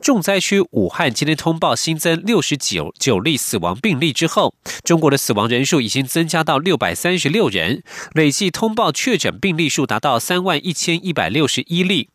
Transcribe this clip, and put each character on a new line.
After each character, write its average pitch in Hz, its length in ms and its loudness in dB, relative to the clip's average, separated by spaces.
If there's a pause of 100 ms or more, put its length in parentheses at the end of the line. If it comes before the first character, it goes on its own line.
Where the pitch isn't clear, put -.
重 247 200 4
灾 196 200 2
区 196 200 2 (120)
武 98 160 2
汉 131 260 0
今 - 100 -2
天 151 120 0
通 165 200 -2
报 160 200 0
新 160 200 -2
增 165 300 0
六 214 160 2
十 143 140 -2
九 90 640 0
例 143 160 0
死 - 220 -4
亡 87 200 -2
病 147 220 0
例 156 120 2
之 165 140 0
后， 165 260 0 (300)
中 170 160 4
国 156 100 4
的 139 80 4
死 - 160 -2
亡 104 160 2
人 123 160 2
数 147 160 2
已 113 80 -2
经 135 160 -2
增 165 220 0
加 160 160 0
到 156 160 0
六 170 180 2
百 95 160 0
三 175 240 0
十 170 120 0
六 185 200 2
人， 92 360 -2 (280)
累 156 160 4
计 175 220 0
通 220 240 -2
报 214 160 2
确 233 260 -2
诊 92 220 -2
病 175 180 -2
例 160 120 0
数 135 180 0
达 110 140 -2
到 131 180 0
三 180 240 0
万 180 240 0
一 180 60 -4
千 170 340 -2
一 180 60 -2
百 117 160 0
六 123 180 2
十 - 220 -2
一 170 160 0
例。 185 300 -2